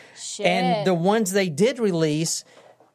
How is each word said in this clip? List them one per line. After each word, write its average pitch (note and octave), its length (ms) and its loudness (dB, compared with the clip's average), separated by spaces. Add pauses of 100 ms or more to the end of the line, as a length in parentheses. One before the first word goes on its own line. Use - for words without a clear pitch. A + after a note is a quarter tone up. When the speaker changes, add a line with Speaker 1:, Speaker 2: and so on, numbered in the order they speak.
(160)
Speaker 1:
Shit. - 300 -6
Speaker 2:
And F3+ 420 0
the F#3 60 2
ones F#3+ 380 2
they F#3+ 180 0
did A3 300 0
release D#3+ 680 -2 (500)